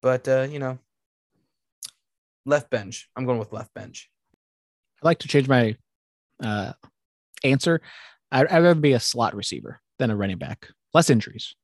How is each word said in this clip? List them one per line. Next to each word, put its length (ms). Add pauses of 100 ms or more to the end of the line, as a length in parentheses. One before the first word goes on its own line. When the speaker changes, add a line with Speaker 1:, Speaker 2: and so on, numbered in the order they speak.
Speaker 1:
But, 280
uh, 200
you 100
know, 200 (1700)
left 240
bench. 480
I'm 80
going 120
with 140
left 220
bench. 360 (920)
Speaker 2:
I'd 40
like 140
to 80
change 220
my, 260 (680)
uh, 300 (720)
answer. 380 (500)
I, 120
I'd 200
rather 120
be 180
a 80
slot 340
receiver 460 (160)
than 120
a 60
running 220
back. 320 (240)
Less 160
injuries. 440 (100)